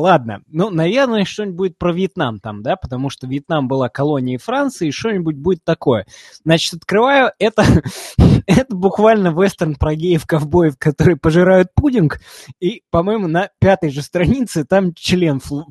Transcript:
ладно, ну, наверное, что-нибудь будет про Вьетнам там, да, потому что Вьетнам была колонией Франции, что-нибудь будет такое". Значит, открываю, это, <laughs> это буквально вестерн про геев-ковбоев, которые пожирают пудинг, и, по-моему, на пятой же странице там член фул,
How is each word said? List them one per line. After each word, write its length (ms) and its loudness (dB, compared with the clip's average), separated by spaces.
ладно, 360 -2
ну, 220 -2
наверное, 540 0
что-нибудь 320 -8
будет 220 -4
про 140 -2
Вьетнам 460 -4
там, 240 -12
да, 140 -2
потому 340 -8
что 160 -14
Вьетнам 400 -4
была 220 -2
колонией 500 -4
Франции, 520 -4
что-нибудь 460 -4
будет 280 -4
такое". 420 0
Значит, 300 0
открываю, 640 0
это, 260 2
<laughs> 300 4
это 300 2
буквально 520 2
вестерн 480 0
про 180 -2
геев-ковбоев, 840 0
которые 380 2
пожирают 580 4
пудинг, 460 0
и, 300 -6
по-моему, 360 -2
на 220 -2
пятой 320 2
же 120 -6
странице 640 -2
там 300 0
член 460 0
фул, 300 -10